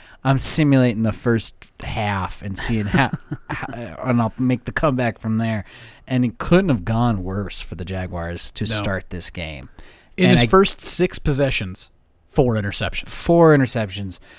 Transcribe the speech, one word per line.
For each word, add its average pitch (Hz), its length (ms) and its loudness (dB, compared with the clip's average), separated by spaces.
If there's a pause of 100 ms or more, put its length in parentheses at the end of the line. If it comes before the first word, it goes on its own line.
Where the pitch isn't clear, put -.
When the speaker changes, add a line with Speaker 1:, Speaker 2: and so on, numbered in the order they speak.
(240)
Speaker 1:
"I'm 135 140 2
simulating 131 640 4
the 107 80 2
first - 440 -2 (260)
half 101 600 -4
and 95 160 -8
seeing 110 280 -2
how, 131 260 2 (200)
<laughs> - 180 -10
how, - 240 -8 (300)
and 120 180 2
I'll 110 180 -2
make 127 260 0
the 117 60 -8
comeback 127 480 0
from 110 180 -2
there." 113 280 -2 (420)
And 127 160 0
it 113 140 -2
couldn't 180 320 2
have 98 160 0
gone 113 380 0
worse 95 380 -6
for - 140 -10
the 90 100 -10
Jaguars 87 640 -6
to - 120 -2
Speaker 2:
No. 92 60 0
Speaker 1:
start 104 400 -2
this 87 200 -8
game. 76 400 -12 (460)
Speaker 2:
In 185 140 4
Speaker 1:
And 175 100 8
Speaker 2:
his 120 80 6
Speaker 1:
I - 20 -8
Speaker 2:
first 190 300 4
six - 400 -2
possessions, 127 720 -2 (380)
four 123 260 2
interceptions. 98 540 -4
Speaker 1:
Four 165 460 4
interceptions. 101 640 -2 (200)